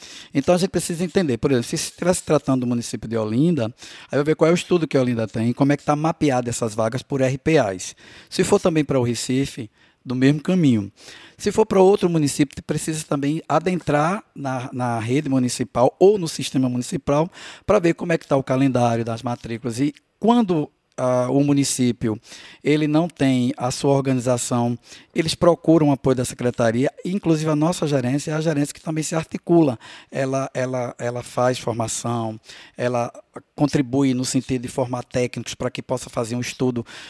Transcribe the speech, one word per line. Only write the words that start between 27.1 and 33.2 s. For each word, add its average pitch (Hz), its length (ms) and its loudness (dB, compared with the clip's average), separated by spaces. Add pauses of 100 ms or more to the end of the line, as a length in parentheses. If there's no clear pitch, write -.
a 151 60 2
nossa 160 300 0
gerência 143 440 0
é 156 40 -4
a 156 60 -2
gerência 147 320 -2
que - 80 -20
também 156 240 -4
se - 100 -6
articula. 160 640 2 (320)
Ela, 135 440 -4
ela, 127 440 -4
ela 120 240 -6
faz 127 360 0
formação, 113 840 -4 (380)
ela 123 340 -2 (420)